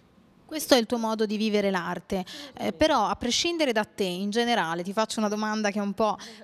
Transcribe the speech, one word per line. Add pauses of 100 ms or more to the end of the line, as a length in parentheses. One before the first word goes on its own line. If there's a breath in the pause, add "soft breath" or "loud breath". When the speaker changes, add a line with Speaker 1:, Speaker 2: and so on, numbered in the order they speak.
(460 soft breath)
Speaker 1:
Questo
è
il
tuo
modo
di
vivere
l'arte,
eh,
Speaker 2:
Assolutamente.
Speaker 1:
però
a
prescindere
da
te,
in
generale,
ti
faccio
una
domanda
che
è
un
po': (280 loud breath)